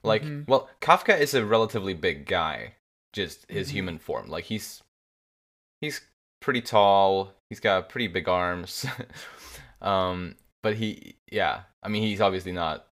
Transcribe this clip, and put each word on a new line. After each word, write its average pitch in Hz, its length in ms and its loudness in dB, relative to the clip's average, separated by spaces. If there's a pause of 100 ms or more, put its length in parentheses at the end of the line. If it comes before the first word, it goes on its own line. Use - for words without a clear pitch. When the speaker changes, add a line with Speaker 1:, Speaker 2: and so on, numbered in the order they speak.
Speaker 1:
Like, 110 180 2
Speaker 2:
Mm-hmm. 147 280 -10
Speaker 1:
well, 131 180 4 (120)
Kafka 185 380 6
is 143 160 2
a 117 100 4
relatively 107 500 2
big 78 320 -4
guy, 80 480 -2 (380)
just - 380 -8
his 98 180 -4
Speaker 2:
Mm-hmm. - 80 -10
Speaker 1:
human 90 220 -6
form. 58 300 -8
Like, 80 160 -8
he's, - 380 -8 (1000)
he's 151 220 -10 (380)
pretty 123 200 0
tall. 98 720 4 (180)
He's - 100 -14
got 95 280 0
pretty 120 200 -6
big 87 200 -4
arms. 90 600 -2
<laughs> - 60 -10 (840)
Um, 92 540 -2 (260)
but 107 140 0
he, - 400 -8 (140)
yeah. 92 320 -2 (200)
I 98 60 -8
mean, 107 140 -2
he's 104 180 -2
obviously 92 320 2
not 82 420 -4